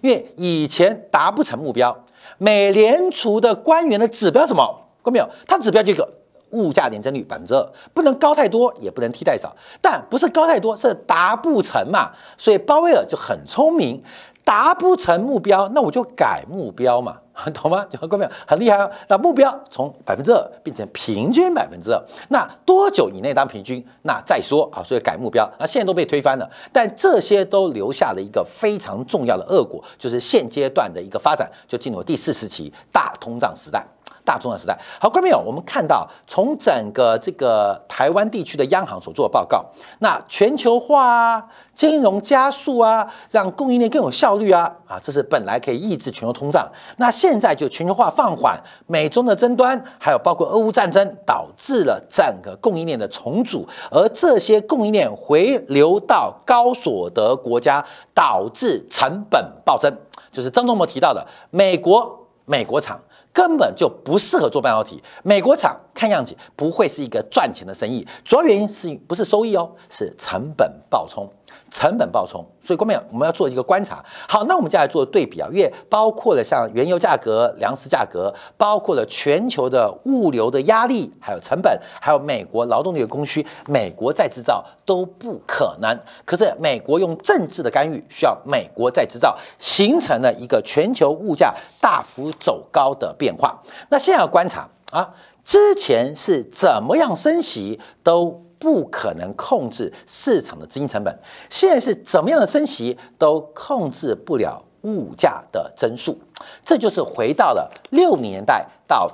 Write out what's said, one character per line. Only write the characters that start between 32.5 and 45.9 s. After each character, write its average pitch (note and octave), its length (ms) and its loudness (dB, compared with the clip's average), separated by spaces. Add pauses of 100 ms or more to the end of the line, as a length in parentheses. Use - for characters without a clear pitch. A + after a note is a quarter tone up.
大 - 300 0
通 A#2 180 -12
胀 F#2+ 160 -4
时 - 140 -20
代。 G#2+ 160 -6 (380)
大 D#3 140 0
通 B2 140 -8
胀 G2 60 -8
时 F2 100 -12
代。 G2 100 -4 (220)
好， G#3 100 2
观 F4+ 100 2
众 - 40 0
朋 F#4 80 2
友， - 120 2
我 A2 80 -8
们 C#3+ 140 -10
看 F3 200 -4
到 C3+ 220 2 (200)
从 B3+ 280 0
整 A3 160 0 (220)
个 A2+ 240 2
这 C#3 140 -6
个 G#2+ 560 0
台 - 240 -2
湾 G3+ 180 0
地 A3 140 -8
区 - 120 -12
的 C#3+ 100 0
央 F3+ 200 0
行 F#2 160 -12
所 - 100 -16
做 B2+ 160 0
的 - 40 -2
报 G2+ 120 2
告， - 220 -2 (320)
那 G3 300 0
全 A#3+ 280 2
球 A#3+ 240 2
化 C#4 240 4
啊、 A#3 440 2 (260)
金 D4+ 300 2
融 G3+ 180 2
加 C4+ 280 4
速 C#4 280 -4
啊， A3 340 2 (200)
让 G3 220 2
供 C4 200 -2
应 B3 60 2
链 A3+ 100 2
更 D4+ 100 0
有 D#3 120 0
效 A3 240 4
率 G#3 160 2
啊， E3+ 200 4 (160)
啊， F#2 140 -12
这 D3+ 100 -10
是 C#3 120 0
本 C3 220 0
来 G#2+ 140 -2
可 B2+ 120 -6
以 A#2+ 60 -2
抑 F3 200 -4